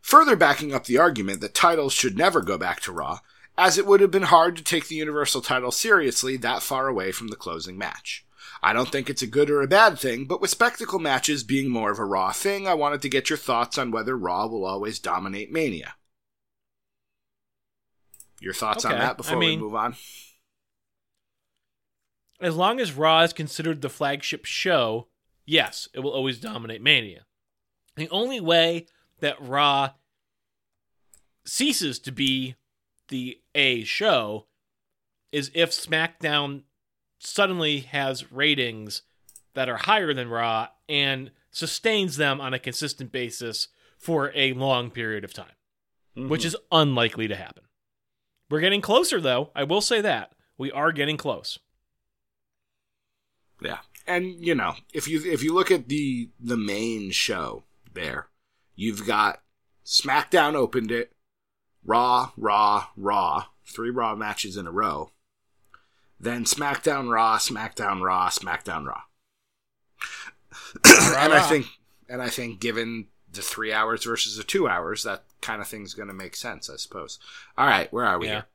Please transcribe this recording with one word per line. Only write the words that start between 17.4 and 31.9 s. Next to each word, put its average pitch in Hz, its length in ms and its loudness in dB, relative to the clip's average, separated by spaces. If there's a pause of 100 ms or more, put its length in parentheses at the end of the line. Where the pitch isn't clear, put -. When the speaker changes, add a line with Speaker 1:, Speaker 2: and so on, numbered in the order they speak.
Speaker 1:
Your 92 140 -8
thoughts 107 300 -2
on 214 80 0
Speaker 2:
Okay, 120 80 0
Speaker 1:
that 123 160 0
before 160 200 -4
Speaker 2:
I 170 40 0
mean, 160 180 0
Speaker 1:
we 110 60 -8
move 107 100 -8
on? 113 220 -4 (2500)
Speaker 2:
as 170 160 -2
long 214 240 2
as 190 120 -4
Raw 160 300 4
is 165 100 2
considered 156 500 -6
the 143 60 -6
flagship 143 560 -6
show, 120 640 0 (360)
yes, 147 480 0
it 131 80 -8
will 139 120 -4
always 131 260 -2
dominate 110 440 -10
Mania. 120 420 0 (720)
The 156 140 -8
only 233 300 -4
way 170 460 2 (340)
that 143 200 -2
Raw 139 500 2 (1500)
ceases 190 560 -2